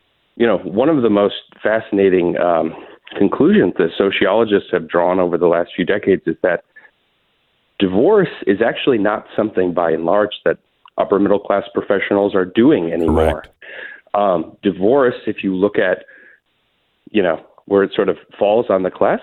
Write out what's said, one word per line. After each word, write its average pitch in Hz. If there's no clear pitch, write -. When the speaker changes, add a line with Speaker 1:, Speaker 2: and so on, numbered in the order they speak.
Speaker 1:
you 120
know, 104
one 104
of 151
the 113
most 101
fascinating, 98
um, 82
conclusions 127
that 85
sociologists 98
have 85
drawn 90
over 85
the 85
last 85
few 90
decades 98
is 80
that 87
divorce 139
is 98
actually 120
not 104
something 95
by 85
and 82
large 101
that 80
upper -
middle 98
class 101
professionals 98
are 92
doing 98
anymore. 80
Speaker 2:
Correct. -
Speaker 1:
Um, 95
divorce, 117
if 104
you 95
look 101
at, 95
you 104
know, 82
where 98
it 95
sort 98
of 85
falls 107
on 95
the 92
class 135